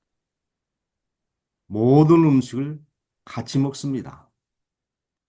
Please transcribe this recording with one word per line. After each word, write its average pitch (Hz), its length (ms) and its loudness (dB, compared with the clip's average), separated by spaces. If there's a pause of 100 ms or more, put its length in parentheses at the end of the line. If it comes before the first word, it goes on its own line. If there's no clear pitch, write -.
(1700)
모든 147 580 4
음식을 139 560 -2 (440)
같이 - 340 -8
먹습니다. 135 720 -8 (1000)